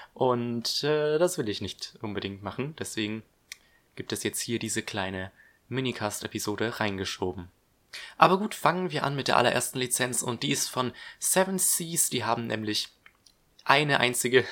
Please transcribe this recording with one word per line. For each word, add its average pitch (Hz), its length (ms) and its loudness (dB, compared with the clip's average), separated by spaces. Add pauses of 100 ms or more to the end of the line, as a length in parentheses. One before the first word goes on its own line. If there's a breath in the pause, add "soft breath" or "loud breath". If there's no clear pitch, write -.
(140 loud breath)
Und, 120 720 0
äh, 151 340 2
das 175 180 2
will 123 120 -2
ich 98 100 -2
nicht - 420 -8
unbedingt 98 400 -4
machen. 127 380 -6
Deswegen 110 440 -4 (720 loud breath)
gibt - 200 -6
es 104 100 -6
jetzt 107 160 -2
hier 117 180 -4
diese 107 240 -4
kleine 95 520 -6 (340 soft breath)
Minicast-Episode 110 1120 -4
reingeschoben. 95 680 -4 (680 loud breath)
Aber 175 220 6
gut, 214 160 -4
fangen 175 340 2
wir 147 140 -2
an 143 140 0
mit 131 100 -2
der - 80 6
allerersten 123 440 4
Lizenz 123 420 -2
und 120 220 -4
die - 80 0
ist - 180 -2
von 127 240 -2 (260 loud breath)
Seven 185 400 2
Seas. 165 500 0
Die 123 140 -2
haben 117 240 0
nämlich 110 400 -2 (800)
eine 143 340 4
einzige, 123 520 4